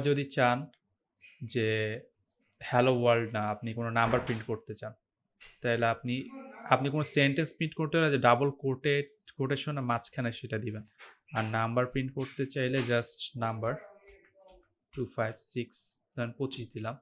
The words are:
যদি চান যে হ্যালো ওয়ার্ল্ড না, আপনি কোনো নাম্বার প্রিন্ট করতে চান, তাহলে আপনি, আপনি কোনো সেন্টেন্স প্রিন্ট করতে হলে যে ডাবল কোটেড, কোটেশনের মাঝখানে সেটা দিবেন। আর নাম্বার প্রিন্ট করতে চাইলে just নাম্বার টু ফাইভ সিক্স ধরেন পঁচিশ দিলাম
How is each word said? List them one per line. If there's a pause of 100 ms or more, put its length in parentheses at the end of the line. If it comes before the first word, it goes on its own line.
যদি (120)
চান (960)
যে (1000)
হ্যালো
ওয়ার্ল্ড (100)
না, (100)
আপনি (100)
কোনো (100)
নাম্বার
প্রিন্ট
করতে
চান, (680)
তাহলে
আপনি, (580)
আপনি
কোনো (100)
সেন্টেন্স
প্রিন্ট
করতে
হলে
যে
ডাবল (140)
কোটেড, (320)
কোটেশনের
মাঝখানে
সেটা
দিবেন। (520)
আর (140)
নাম্বার
প্রিন্ট
করতে (100)
চাইলে (140)
just (220)
নাম্বার (1200)
টু (140)
ফাইভ (200)
সিক্স (360)
ধরেন
পঁচিশ
দিলাম